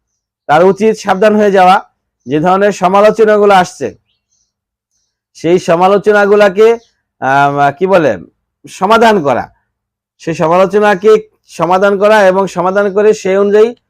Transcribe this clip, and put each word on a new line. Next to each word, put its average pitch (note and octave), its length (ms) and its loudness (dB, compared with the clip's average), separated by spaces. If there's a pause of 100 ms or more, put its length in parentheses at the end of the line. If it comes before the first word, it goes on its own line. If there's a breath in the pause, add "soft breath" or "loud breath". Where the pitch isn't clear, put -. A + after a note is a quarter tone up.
(460)
তার D#3+ 200 2
উচিত G3+ 300 0
সাবধান G3+ 400 -2
হয়ে G#3 160 0
যাওয়া। F#3 340 2 (400)
যে C3+ 140 -4
ধরনের F#3+ 320 0
সমালোচনাগুলো G#3 840 0
আসছে, D#3+ 420 -2 (1400)
সেই E3+ 260 -2
সমালোচনাগুলাকে, G3+ 1160 0 (420)
আহ, C#3+ 520 0
কি F3+ 160 -6
বলে, D#3+ 300 0 (520)
সমাধান A3 540 0
করা, A#2+ 260 -4 (680)
সেই - 160 -10
সমালোচনাকে F#3+ 960 0 (180)
সমাধান F#3+ 500 -2
করা G#3 300 2
এবং F#3+ 200 0
সমাধান F#3+ 460 -4
করে G#3 200 0
সেই F#3+ 240 -4
অনুযায়ী G#3+ 380 0 (140)